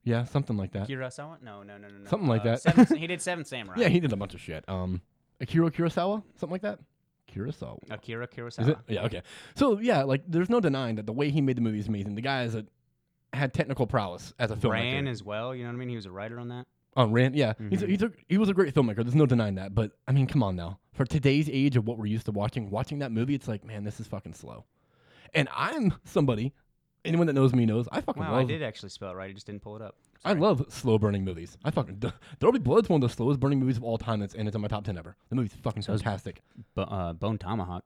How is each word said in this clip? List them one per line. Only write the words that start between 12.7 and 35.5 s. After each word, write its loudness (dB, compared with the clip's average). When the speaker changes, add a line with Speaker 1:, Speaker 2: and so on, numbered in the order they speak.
Speaker 1:
had 0
technical 0
prowess -4
as 0
a -4
filmmaker. 2
Speaker 2:
Ran -2
as -8
well, -6
you -10
know -8
what -8
I -8
mean? -8
He -6
was -10
a -14
writer -10
on -10
that. -12
Speaker 1:
Oh, 6
Ran, 4
yeah. 2
He's 0
a, -2
Speaker 2:
Mm-hmm. -2
Speaker 1:
he's 2
a, -2
he 4
was 6
a 2
great 4
filmmaker. 4
There's 0
no 8
denying 2
that. -8
But, 2
I 2
mean, 4
come 2
on 0
now. -8
For 0
today's 2
age 2
of 2
what -4
we're -4
used -2
to -4
watching, -4
watching -4
that -4
movie, 0
it's -6
like, -6
"Man, -10
this -8
is -10
fucking -10
slow." -16
And 2
I'm 0
somebody, 0
anyone 2
that 0
knows 6
me 4
knows, 0
I -2
fucking -6
Speaker 2:
Wow, -4
Speaker 1:
love 2
Speaker 2:
I 2
did -4
actually -10
spell -12
it -10
right. -10
I -14
just -18
didn't -12
pull -14
it -14
up. -16
Speaker 1:
I -2
Speaker 2:
Sorry. 2
Speaker 1:
love 4
slow 2
burning 2
movies. -8
I -2
fucking, -4
<laughs> -12
There -4
Will 6
Be 0
Blood's 4
one 4
of 2
the -12
slowest 0
burning 2
movies 0
of -6
all -2
time, -2
that's, -6
and -4
it's -4
in -2
my -4
top -4
ten -4
ever. -14
The -4
movie's 0